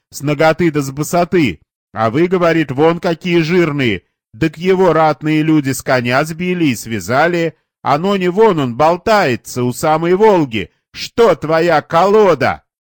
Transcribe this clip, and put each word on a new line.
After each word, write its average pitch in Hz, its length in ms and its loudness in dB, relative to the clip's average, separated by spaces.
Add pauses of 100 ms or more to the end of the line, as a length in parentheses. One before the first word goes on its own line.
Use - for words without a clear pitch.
(100)
с - 120 -16
наготы 156 480 0
да 147 100 -2
с 135 100 -6
босоты. 151 720 -2 (320)
А 110 180 -2
вы, 156 160 0
говорит, 165 460 0
вон 160 260 2
какие 170 420 -2
жирные. 147 640 0 (360)
Так 156 180 -2
его 180 360 2
ратные 156 500 0
люди 156 300 0
с 127 100 -6
коня 127 420 0
сбили 170 420 -4
и 131 80 0
связали. 139 800 -2 (280)
А 131 160 0
ноне 185 320 0
вон 196 280 2
он 123 180 -4
болтается 160 880 0
у 123 80 -2
самой 160 420 0
Волги. 165 560 0 (220)
Что - 420 0
твоя 160 480 0
колода?» 170 800 2 (300)